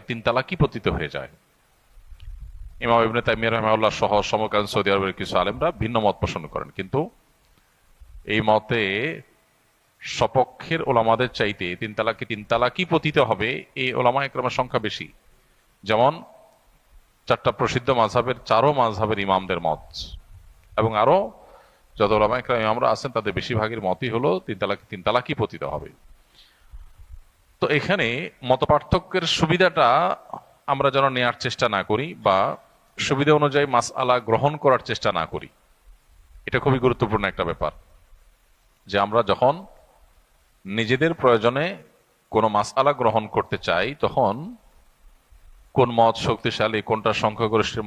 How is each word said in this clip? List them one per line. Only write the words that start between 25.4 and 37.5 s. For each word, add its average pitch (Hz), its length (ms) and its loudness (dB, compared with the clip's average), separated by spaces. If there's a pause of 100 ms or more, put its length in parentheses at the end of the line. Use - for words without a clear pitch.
পতিত 87 220 -6 (100)
হবে। 73 160 -8 (1700)
তো 175 40 0 (120)
এখানে 170 300 0 (420)
মতপার্থক্যের 170 760 0 (120)
সুবিধাটা 170 500 4 (840)
আমরা 139 240 2
যেন 139 100 4 (100)
নেয়ার 123 280 0
চেষ্টা 127 220 -2 (100)
না 98 140 0
করি 117 180 0 (180)
বা 95 120 4 (600)
সুবিধা 143 420 2
অনুযায়ী 143 360 2
মাসআলা 127 400 0 (120)
গ্রহণ 113 260 2 (100)
করার 131 260 4
চেষ্টা 110 200 -2 (100)
না 80 40 0 (100)
করি, - 160 -10 (960)
এটা - 160 0
খুবই 131 220 4
গুরুত্বপূর্ণ 110 460 0
একটা 95 180 -4
ব্যাপার। 80 220 -4 (1160)